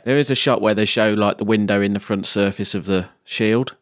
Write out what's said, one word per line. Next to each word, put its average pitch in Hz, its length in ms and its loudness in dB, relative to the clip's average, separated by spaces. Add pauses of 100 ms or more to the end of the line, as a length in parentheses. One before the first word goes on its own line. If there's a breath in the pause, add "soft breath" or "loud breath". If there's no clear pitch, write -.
There 127 120 0
is 143 140 0
a 139 40 2
shot 123 280 0
where 107 120 2
they 107 120 0
show, 107 280 2
like, 104 240 0
the 110 60 -4
window 104 380 2
in 101 100 0
the 101 80 -2
front 98 260 -4
surface 98 480 -2
of 90 120 -6
the 95 220 -2 (160)
shield, 113 580 -2